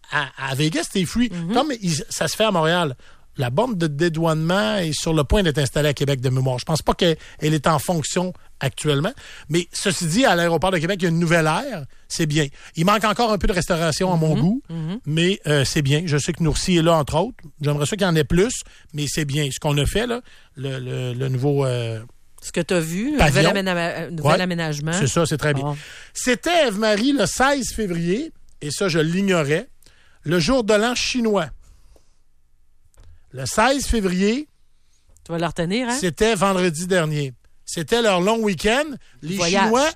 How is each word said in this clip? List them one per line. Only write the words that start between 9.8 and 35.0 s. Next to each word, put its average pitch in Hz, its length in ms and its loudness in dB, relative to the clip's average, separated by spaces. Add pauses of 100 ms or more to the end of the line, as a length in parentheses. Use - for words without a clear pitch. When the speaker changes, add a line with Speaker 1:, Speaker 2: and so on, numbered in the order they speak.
Speaker 1:
dit, 202 180 2
à 196 120 4
l'aéroport 170 340 2
de 185 80 2
Québec, 170 220 -2
il 180 40 -2
y - 20 4
a - 20 2
une 165 100 2
nouvelle 165 280 4
ère. 185 380 -2 (220)
C'est 170 200 -2
bien. 147 200 0 (300)
Il 160 80 0
manque 208 200 4
encore 220 280 2
un 202 60 2
peu 214 100 2
de 214 40 2
restauration 175 600 0
à 170 40 2
mon 156 200 2
Speaker 2:
Mhm. 139 40 0
Speaker 1:
goût, 208 300 0
Speaker 2:
Mhm. 165 360 -8
Speaker 1:
mais, 170 420 0
euh, 147 160 4
c'est 156 180 0
bien. 147 240 2
Je 147 100 0
sais 156 160 -2
que - 120 -2
Noursi 170 320 2
est 160 60 4
là, 165 120 6
entre 151 220 0
autres. 220 220 -2 (220)
J'aimerais 147 260 0
ça 220 100 -4
qu'il 190 100 0
y - 20 2
en 165 60 2
ait 156 80 4
plus, 180 300 2 (400)
mais 147 160 -4
c'est 160 160 -4
bien. 143 280 -2
Ce - 60 -8
qu'on 147 200 0
a 135 80 2
fait, 208 200 0
là, 240 140 -4 (340)
le, 135 240 -8
le, 127 340 -6
le 131 160 -4
nouveau, 139 360 0
euh, 117 340 -2 (420)
Speaker 2:
Ce - 120 -14
que 180 80 -2
t'as 175 180 0
vu, 185 380 -2
un - 20 0
Speaker 1:
pavillon. 156 320 4
Speaker 2:
nouvel 196 180 0
aména-, 180 80 0 (200)
euh, 151 140 -8
nouvel 151 260 2
Speaker 1:
Ouais. 185 60 2
Speaker 2:
aménagement. 160 500 -2
Speaker 1:
C'est 175 160 0
ça, 165 180 2
c'est 151 120 -2
très 147 160 0
bien. 139 100 -2
Speaker 2:
Bon. 147 120 -4 (360)
Speaker 1:
C'était, 294 560 2
Ève-Marie, 214 460 2
le 214 120 2
seize 262 480 0
février, 185 580 -2 (280)
et 147 100 -8
ça, 196 160 -2
je 165 140 2
l'ignorais, 170 680 0 (540)
le 175 160 2
jour 233 240 2
de 208 120 4
l'an 226 200 4
chinois. 214 540 0 (1800)
Le 131 140 -10
seize 254 400 0
février, 202 600 0 (800)